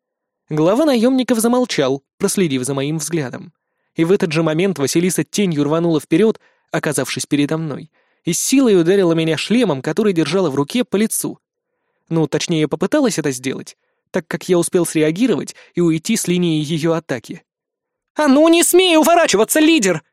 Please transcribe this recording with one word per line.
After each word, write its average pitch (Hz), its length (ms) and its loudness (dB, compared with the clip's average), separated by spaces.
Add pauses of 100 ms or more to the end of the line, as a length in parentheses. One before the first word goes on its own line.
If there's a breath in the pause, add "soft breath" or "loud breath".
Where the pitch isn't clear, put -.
(480)
Глава 175 360 2
наёмников 254 540 2
замолчал, 220 640 0 (160)
проследив 165 460 -2
за 139 100 -6
моим 143 240 -4
взглядом. 147 540 -8 (440)
И 165 80 0
в 170 80 2
этот 190 180 0
же 156 120 0
момент 160 360 0
Василиса 165 460 0
тенью 165 400 -2
рванула 160 360 0
вперёд, 202 380 2 (320)
оказавшись 143 560 -4
передо 147 300 0
мной, 160 340 -10 (340)
и 170 80 -4
с 165 60 -4
силой 254 400 2
ударила 175 360 2
меня 160 220 0
шлемом, 196 440 0
который 202 320 -2
держала 165 380 0
в 131 40 -8
руке, 143 300 -2
по - 120 -4
лицу. 208 420 -4 (720)
Ну, 165 180 0
точнее, 156 420 -2
попыталась 196 500 -2
это 147 120 -2
сделать, 131 460 -10 (340)
так - 180 -6
как - 200 -8
я 180 100 2
успел 170 260 0
среагировать 160 720 -2 (180 loud breath)
и 175 60 -2
уйти 165 360 0
с - 120 -4
линии 175 340 0
её 160 300 -2
атаки. 160 500 -8 (720)
«А 302 140 2
ну, 285 200 6
не 339 140 4
смей 359 340 4
уворачиваться, 311 640 4
лидер!» 262 420 2 (100)